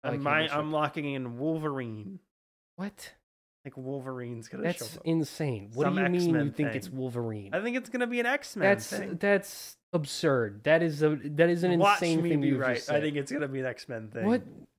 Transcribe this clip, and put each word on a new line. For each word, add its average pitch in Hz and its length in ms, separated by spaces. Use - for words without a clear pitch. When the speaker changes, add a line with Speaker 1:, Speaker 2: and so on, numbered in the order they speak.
Speaker 1:
I 143 40
Speaker 2:
I'm, 147 40
Speaker 1:
like - 80
Kate - 20
Speaker 2:
my, 147 200
Speaker 1:
Bishop. 147 160
Speaker 2:
I'm 151 120
locking 151 440
in 123 240
Wolverine. 135 800
Speaker 1:
What? - 380
Speaker 2:
Like 131 140
Wolverine's 127 720
gonna - 160
Speaker 1:
That's 170 280
Speaker 2:
show 160 80
up. - 60
Speaker 1:
insane. 143 680
What 131 120
Speaker 2:
Some - 100
Speaker 1:
do - 80
you - 80
mean 180 160
Speaker 2:
X-Men 160 180
Speaker 1:
you 135 60
think 135 240
it's - 140
Speaker 2:
thing. 131 100
Speaker 1:
Wolverine? 117 560
Speaker 2:
I 185 80
think 240 160
it's 254 100
gonna 247 180
be 240 140
an 233 60
X-Men 240 420
Speaker 1:
That's, 196 180
Speaker 2:
thing. 196 320
Speaker 1:
that's - 600
absurd. 127 680
That 165 180
is 151 200
a, 151 220
that 147 240
is 175 160
an 175 140
Speaker 2:
Watch 202 240
Speaker 1:
insane 165 200
Speaker 2:
me 170 60
Speaker 1:
thing 147 140
Speaker 2:
be 139 60
Speaker 1:
you 135 100
Speaker 2:
right. 127 180
Speaker 1:
just - 140
Speaker 2:
I 147 60
Speaker 1:
said. 147 80
Speaker 2:
think 147 120
it's 143 160
gonna 151 160
be 135 120
an 131 60
X-Men 113 420
thing. 117 180
Speaker 1:
What? 233 160